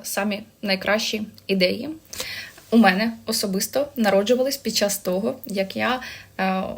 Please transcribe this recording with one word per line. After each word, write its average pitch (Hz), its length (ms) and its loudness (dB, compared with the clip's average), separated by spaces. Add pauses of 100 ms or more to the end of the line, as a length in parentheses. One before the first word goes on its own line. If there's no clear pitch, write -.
самі 202 400 -2 (180)
найкращі 208 680 0 (200)
ідеї 196 420 2 (800)
у 220 60 8
мене 214 360 6 (120)
особисто 220 720 -2
народжувались 233 640 2
під 220 180 -6
час 202 220 0
того, 190 480 -4
як 190 300 -4
я, 233 260 -2 (380)
е, 190 240 0 (140)